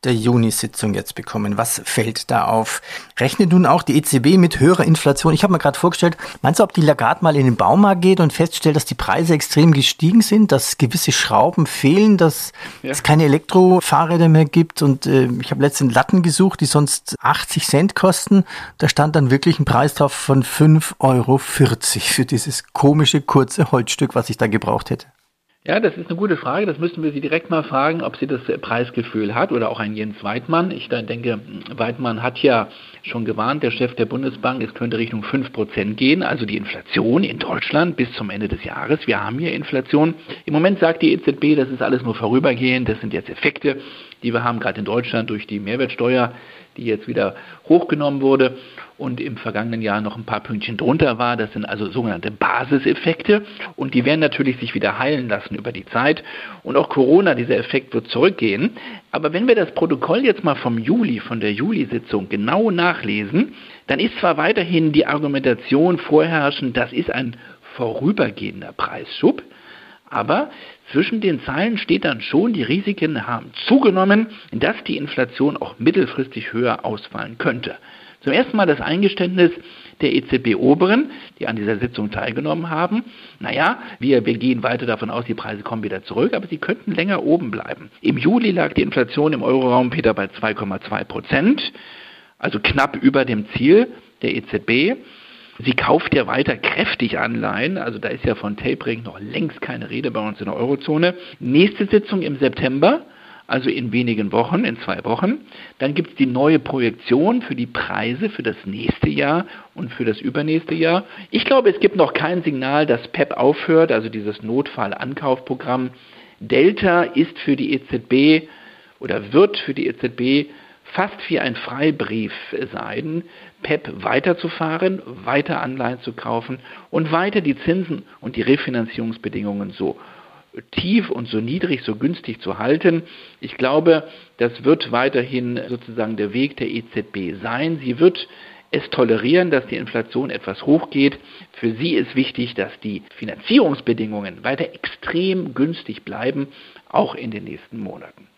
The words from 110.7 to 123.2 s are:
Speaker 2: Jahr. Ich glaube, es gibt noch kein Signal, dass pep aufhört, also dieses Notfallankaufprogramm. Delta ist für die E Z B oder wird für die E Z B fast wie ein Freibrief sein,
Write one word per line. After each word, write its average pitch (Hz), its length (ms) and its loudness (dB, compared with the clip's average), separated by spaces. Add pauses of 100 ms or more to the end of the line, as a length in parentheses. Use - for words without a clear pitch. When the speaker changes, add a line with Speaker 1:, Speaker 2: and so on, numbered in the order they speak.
Speaker 2:
Jahr. 165 300 0 (260)
Ich - 140 0
glaube, 254 260 4
es - 80 0
gibt - 160 2
noch 165 180 4
kein 170 300 -2
Signal, 143 440 0
dass 120 220 0
pep - 280 -2
aufhört, 160 560 2
also 110 160 0
dieses 107 340 -8
Notfallankaufprogramm. 127 1500 -4 (500)
Delta 175 640 0
ist - 340 -2
für 139 180 -2
die 139 160 -4
E 135 160 -4
Z 117 200 -8
B 151 340 4 (560)
oder 104 340 -8
wird 196 260 4
für - 160 -6
die 143 120 -4
E 117 100 -6
Z 123 200 -6
B 139 300 0 (460)
fast 202 240 -4 (120)
wie 165 120 -2
ein 123 140 -4
Freibrief 123 800 -4 (400)
sein, 151 500 -8 (400)